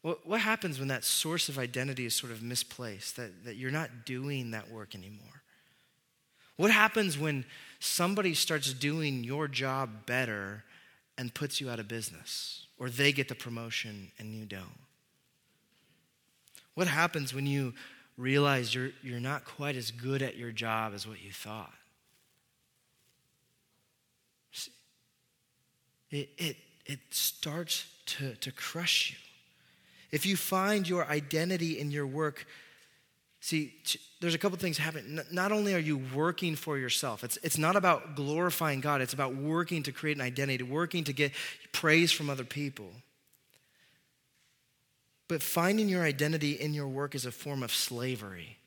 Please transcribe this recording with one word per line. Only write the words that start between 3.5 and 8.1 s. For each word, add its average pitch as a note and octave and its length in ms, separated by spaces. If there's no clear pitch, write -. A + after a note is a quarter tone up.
you're C3 160
not B2 340
doing C3 460
that A2 180
work G#2+ 260
anymore? G2+ 480
What G3 140
happens G#3+ 460
when C#3+ 280
somebody F#3 540